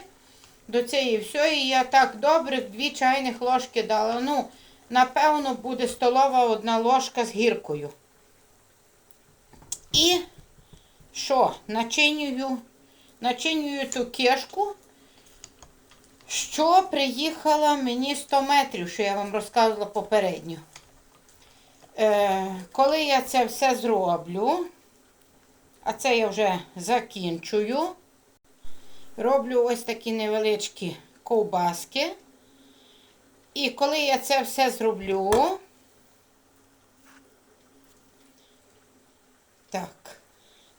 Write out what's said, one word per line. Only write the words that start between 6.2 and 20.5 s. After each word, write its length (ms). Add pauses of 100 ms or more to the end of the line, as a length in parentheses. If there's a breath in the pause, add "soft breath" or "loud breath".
одна 340
ложка 460
з 60
гіркою. 600 (2000)
І 260 (960)
що? 420 (140)
Начинюю, 920 (600 soft breath)
начинюю 720
ту 160
кишку, 680 (1500 loud breath)
що 600
приїхала 840
мені 400
сто 280
метрів, 460
що 140
я 120
вам 180
розказувала 540
попередньо. 720 (1400 soft breath)